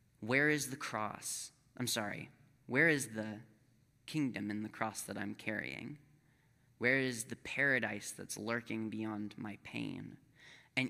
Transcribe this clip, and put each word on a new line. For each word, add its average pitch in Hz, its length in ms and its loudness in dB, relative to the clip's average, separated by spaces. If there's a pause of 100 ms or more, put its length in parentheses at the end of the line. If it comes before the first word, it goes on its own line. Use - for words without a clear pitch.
(200)
"Where 135 300 6
is 139 220 2
the 135 40 -4
cross? - 760 -4 (260)
I'm 123 100 0
sorry, 104 440 -2 (340)
where 143 240 6
is 127 200 2
the 107 320 -4 (640)
kingdom 104 420 0
in 107 140 -2
the 107 60 -6
cross 110 320 -4
that 104 160 -6
I'm 104 180 -4
carrying? 104 640 -6 (800)
Where 123 200 6
is 123 260 0
the 117 100 -6
paradise 117 760 2
that's - 240 -8
lurking 110 540 -2
beyond 107 480 -4
my 104 260 -8
pain?" 104 540 -8 (580)
And 127 140 2